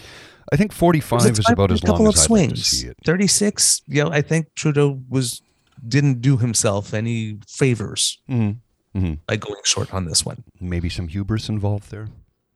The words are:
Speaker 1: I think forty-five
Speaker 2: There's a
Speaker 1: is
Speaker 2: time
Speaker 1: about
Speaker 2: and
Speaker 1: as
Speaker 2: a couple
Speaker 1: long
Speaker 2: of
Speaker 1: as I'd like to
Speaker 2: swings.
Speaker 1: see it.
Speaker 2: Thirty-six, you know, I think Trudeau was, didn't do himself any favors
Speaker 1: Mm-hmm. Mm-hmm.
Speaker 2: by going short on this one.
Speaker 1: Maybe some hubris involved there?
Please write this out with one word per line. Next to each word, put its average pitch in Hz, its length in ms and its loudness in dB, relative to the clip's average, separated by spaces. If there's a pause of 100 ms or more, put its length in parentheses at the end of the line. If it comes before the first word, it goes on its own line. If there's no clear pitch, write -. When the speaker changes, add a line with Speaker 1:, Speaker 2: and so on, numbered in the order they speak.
(520)
Speaker 1:
I 147 60 4
think 196 160 2
forty-five 160 500 2
Speaker 2:
There's 123 140 4
a 107 40 0
Speaker 1:
is 104 40 0
Speaker 2:
time 233 80 6
Speaker 1:
about 98 160 4
Speaker 2:
and - 80 2
Speaker 1:
as - 60 -2
Speaker 2:
a - 20 -6
couple 87 200 4
Speaker 1:
long - 80 6
Speaker 2:
of - 20 -2
Speaker 1:
as - 100 4
I'd - 60 -4
like 220 80 6 (100)
to 113 60 -4
Speaker 2:
swings. - 120 -4
Speaker 1:
see - 200 -2
it. - 180 -16
Speaker 2:
Thirty-six, - 840 0
you 143 160 0
know, 160 80 0
I 147 120 2
think 160 320 -2
Trudeau 143 520 0
was, 127 360 -4 (440)
didn't 135 340 2
do 135 160 4
himself 107 580 -2
any 110 420 -6 (100)
favors 107 680 -2 (100)
Speaker 1:
Mm-hmm. 113 720 -4
Mm-hmm. 87 140 0 (140)
Speaker 2:
by 107 100 -2
going 104 260 -10
short - 300 -4
on 92 120 -4
this - 200 -2
one. - 180 -10 (160)
Speaker 1:
Maybe 87 300 -4
some 87 200 -6
hubris 98 380 -4
involved 104 440 -4
there? 107 180 -14 (460)